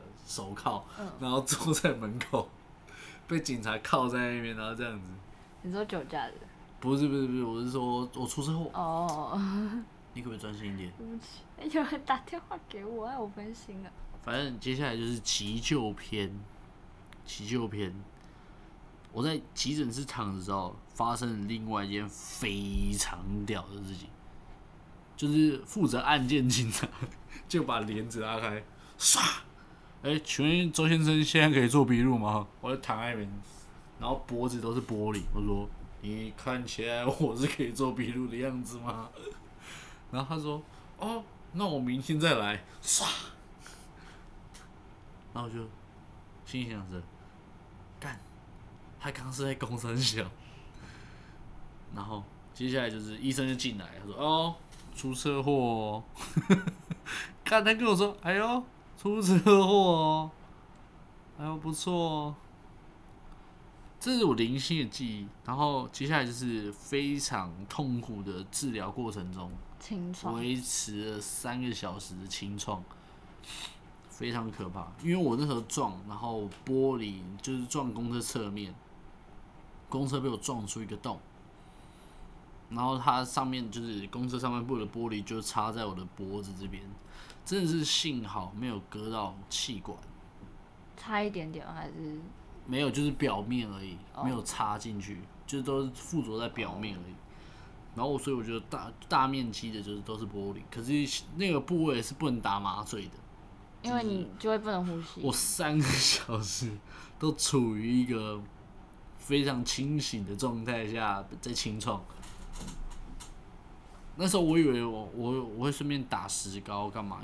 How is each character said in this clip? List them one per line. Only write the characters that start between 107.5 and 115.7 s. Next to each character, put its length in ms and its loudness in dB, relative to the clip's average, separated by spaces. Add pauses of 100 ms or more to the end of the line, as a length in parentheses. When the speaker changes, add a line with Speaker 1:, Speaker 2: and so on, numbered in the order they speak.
Speaker 1:
于 240 6
一 40 4
个 360 0 (880)
非 160 6
常 220 2
清 340 2
醒 260 -2
的 80 -4
状 300 0
态 240 0
下 340 0 (200)
在 100 -4
清 260 -2
创。 240 0 (2250)
那 100 0
时 120 6
候 40 8
我 160 8
以 60 10
为 220 6
我， 280 -4
我， 300 0
我 220 -2
会 60 4